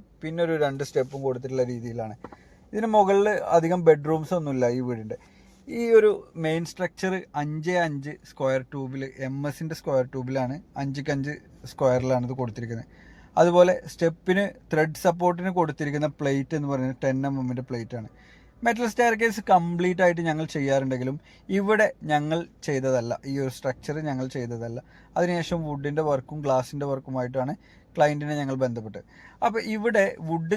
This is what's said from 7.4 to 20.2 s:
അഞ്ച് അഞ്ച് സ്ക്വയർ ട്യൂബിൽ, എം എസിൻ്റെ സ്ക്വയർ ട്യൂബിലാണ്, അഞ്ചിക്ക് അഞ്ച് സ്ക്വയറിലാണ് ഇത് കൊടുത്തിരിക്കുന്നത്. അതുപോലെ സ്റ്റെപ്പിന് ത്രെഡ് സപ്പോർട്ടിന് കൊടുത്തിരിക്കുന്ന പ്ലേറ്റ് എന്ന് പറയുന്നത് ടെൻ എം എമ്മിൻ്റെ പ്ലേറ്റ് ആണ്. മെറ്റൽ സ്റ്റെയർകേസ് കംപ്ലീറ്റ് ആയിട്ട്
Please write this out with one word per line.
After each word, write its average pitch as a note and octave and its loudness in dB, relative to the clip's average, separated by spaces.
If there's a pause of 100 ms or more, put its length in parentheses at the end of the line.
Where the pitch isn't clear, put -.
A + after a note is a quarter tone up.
അഞ്ച് D#3 -2 (100)
അഞ്ച് D3 -4 (180)
സ്ക്വയർ C3 0 (100)
ട്യൂബിൽ, C3+ -8 (260)
എം C3+ -6 (140)
എസിൻ്റെ D#3 -8
സ്ക്വയർ C3+ 0 (100)
ട്യൂബിലാണ്, C3 -4 (260)
അഞ്ചിക്ക് C#3 -4
അഞ്ച് C#3 -4 (380)
സ്ക്വയറിലാണ് B2+ 2
ഇത് C3 -6
കൊടുത്തിരിക്കുന്നത്. A#2 -8 (540)
അതുപോലെ F3 8 (180)
സ്റ്റെപ്പിന് F#3 0 (280)
ത്രെഡ് D#3 0
സപ്പോർട്ടിന് F3 2
കൊടുത്തിരിക്കുന്ന D3 -2 (100)
പ്ലേറ്റ് C#3 0
എന്ന് C#3+ -2
പറയുന്നത് C3 -2
ടെൻ C3 2 (120)
എം C#3 -4
എമ്മിൻ്റെ B2+ -4
പ്ലേറ്റ് A#2 -8
ആണ്. G#2+ -12 (560)
മെറ്റൽ A#3 2
സ്റ്റെയർകേസ് A3+ 2 (120)
കംപ്ലീറ്റ് F3 4
ആയിട്ട് F3 4